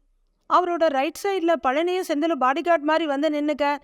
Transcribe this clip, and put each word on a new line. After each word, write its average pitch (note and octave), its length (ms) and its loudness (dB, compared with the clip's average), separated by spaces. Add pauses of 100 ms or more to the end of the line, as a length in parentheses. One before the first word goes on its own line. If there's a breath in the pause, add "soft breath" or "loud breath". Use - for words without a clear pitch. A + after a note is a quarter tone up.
(480)
அவரோட E4 420 2
ரைட் C#4 320 -4
சைடுல E4+ 380 0
பழனியும் E4+ 480 0
செந்திலும் D4+ 340 0
பாடிகார்டு D4 460 2
மாதிரி D#4+ 180 2
வந்து C#4+ 220 0
நின்னுக்க, D4 440 -2 (100)